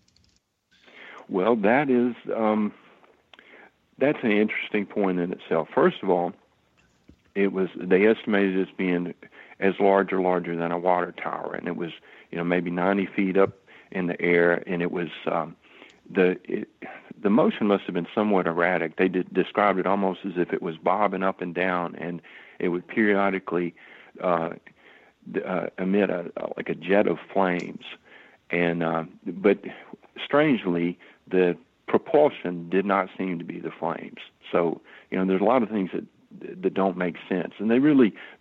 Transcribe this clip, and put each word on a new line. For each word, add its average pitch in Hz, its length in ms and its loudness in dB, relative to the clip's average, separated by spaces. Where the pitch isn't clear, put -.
Well, 101 260 2
that 120 340 2
is, 123 260 2
um, 107 380 0
that's 147 240 0
an 113 80 2
interesting 104 540 0
point 92 340 -2
in 87 120 -2
itself. - 420 -4
First 165 300 2
of 95 60 -2
all, 90 240 0
it 98 180 0
was, 95 220 -2
they 92 300 4
estimated 101 520 4
it 95 60 2
as - 120 -10
being 90 380 -2
as 95 180 2
large 98 320 4
or 95 80 0
larger 87 380 0
than 85 160 -2
a 87 40 -2
water 90 360 0
tower, - 400 -8
and - 140 -8
it 85 100 -6
was, 85 140 -8
you 87 60 -8
know, 87 60 -4
maybe 87 260 0
ninety 92 360 0
feet 95 320 0
up 98 140 4
in 90 160 -4
the 87 140 -4
air, 85 460 4
and 90 140 -2
it 87 100 -2
was, 87 180 -4
um, 82 300 -4
the, 92 340 2
it, - 260 -6
the 101 80 2
motion 156 360 2
must 98 200 2
have 95 100 -8
been 87 180 -4
somewhat 104 320 2
erratic. 85 520 0
They 95 100 2
de-, 90 160 0
described 92 560 0
it 87 80 0
almost 95 380 0
as 95 100 -6
if 87 180 -2
it - 80 -4
was 80 160 -8
bobbing 95 460 0
up 95 180 -2
and 87 140 -8
down, 90 400 -2
and 85 260 -10
it 90 100 -2
would 87 180 -4
periodically, 98 840 0
uh, 85 300 0
d-, - 100 -4
uh, 90 260 -4
emit 95 320 0
a, 87 280 -6
a, - 180 -6
like, - 140 -8
a 80 60 -2
jet 90 320 2
of 107 100 0
flames. 87 520 -2
And, 85 320 0
uh, 82 220 0
but 98 340 2
strangely, 92 760 0
the 90 300 2
propulsion 90 840 0
did 95 160 0
not 95 320 0
seem 92 220 -4
to 85 60 -10
be 87 140 -10
the 82 120 -10
flames. - 480 -8
So, 85 300 0
you - 80 -4
know, 95 80 0
there's 95 160 2
a 98 40 2
lot 120 180 4
of 101 60 -4
things 98 240 -2
that, - 680 -14
that 92 140 0
don't 95 200 0
make 90 200 -4
sense. 90 300 -4
And 107 140 -2
they 123 80 4
really, 135 340 6